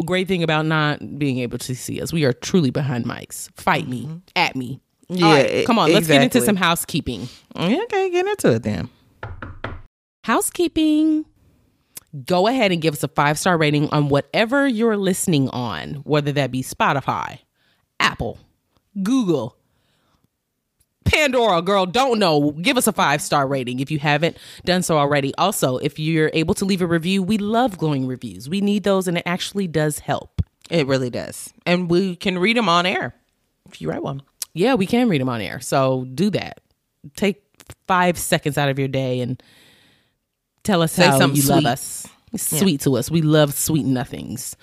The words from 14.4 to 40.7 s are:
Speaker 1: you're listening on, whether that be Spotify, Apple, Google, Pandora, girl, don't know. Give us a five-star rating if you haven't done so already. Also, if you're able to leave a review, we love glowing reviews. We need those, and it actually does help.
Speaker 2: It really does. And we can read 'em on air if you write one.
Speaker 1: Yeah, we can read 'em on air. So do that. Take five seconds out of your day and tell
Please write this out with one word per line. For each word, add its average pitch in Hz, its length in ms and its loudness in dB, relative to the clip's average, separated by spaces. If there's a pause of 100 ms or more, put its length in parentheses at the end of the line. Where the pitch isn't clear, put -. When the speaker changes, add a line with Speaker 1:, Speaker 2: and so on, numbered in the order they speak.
Speaker 1:
you're 226 300 2
listening 180 520 0
on, 101 540 -6
whether 147 300 0
that 135 180 -2
be 127 120 -4
Spotify, 139 760 -2 (600)
Apple, - 380 -2 (680)
Google, 185 540 0 (1500)
Pandora, 240 540 2
girl, 190 240 2
don't 233 340 0
know. 151 320 4
Give 175 260 0
us 247 100 2
a 214 60 0
five-star 147 540 0
rating 127 320 -4
if 135 100 -4
you 151 100 -4
haven't 147 380 0 (280)
done 180 180 2
so 165 140 2
already. 143 380 2
Also, 151 420 0
if - 200 -4
you're 156 360 0
able 160 220 0
to 202 100 -2
leave 190 160 0
a 180 60 0
review, 175 360 0
we 202 140 0
love 208 400 0
glowing 143 300 0
reviews. 123 420 -10
We 196 120 -2
need 202 220 0
those, 190 240 2
and 175 100 0
it - 80 -4
actually 185 420 -4
does 151 320 -2
help. - 420 -6 (280)
Speaker 2:
It 156 160 0
really 131 240 0
does. - 440 -10 (120)
And 175 240 0
we 180 260 2
can 185 220 -4
read 220 200 2
'em 226 120 2
on 175 160 4
air 196 300 -4 (520)
if - 140 -20
you 156 80 -6
write - 140 -6
one. 139 180 -8 (320)
Speaker 1:
Yeah, 226 220 2
we 190 100 0
can 240 220 2
read 156 140 2
'em 127 80 0
on 117 120 -4
air. 95 180 -8
So 131 540 0
do 180 180 0
that. 110 280 -6 (560)
Take 196 260 -2 (460)
five 180 300 2
seconds 156 400 -2
out 143 120 0
of 135 80 -2
your 135 100 -2
day 131 340 -2
and 123 200 -6 (1200)
tell 185 180 2